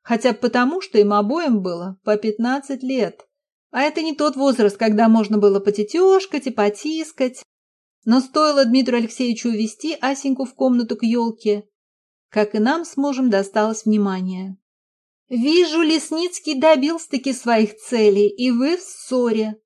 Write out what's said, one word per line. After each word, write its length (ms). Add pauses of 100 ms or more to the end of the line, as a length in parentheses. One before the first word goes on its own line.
Хотя 300
бы 80
потому, 420
что 160
им 160
обоим 480
было 420
по 140
пятнадцать 640
лет. 460 (440)
А 100
это 200
не 140
тот 200
возраст, 420
когда 320
можно 280
было 220
потетешкать 880
и 40
потискать. 920 (600)
Но 160
стоило 440
Дмитрию 340
Алексеевичу 500
увести 500
Асеньку 460
в 80
комнату 420
к 80
елке, 640 (600)
как 240
и 60
нам 260
с 120
мужем 320
досталось 560
внимание. 720 (720)
«Вижу, 540
Лесницкий 760
добился-таки 760
своих 440
целей, 500
и 240
вы 260
в 40
ссоре. 720 (100)